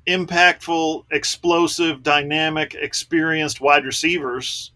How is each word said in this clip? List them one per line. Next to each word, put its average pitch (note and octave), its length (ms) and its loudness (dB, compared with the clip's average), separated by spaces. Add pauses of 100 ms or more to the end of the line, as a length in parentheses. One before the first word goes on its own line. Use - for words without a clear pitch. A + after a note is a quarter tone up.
impactful, E3+ 1040 0
explosive, E3 920 0
dynamic, D3+ 720 0
experienced D#3 880 -4
wide C#3+ 240 6
receivers C3 920 -4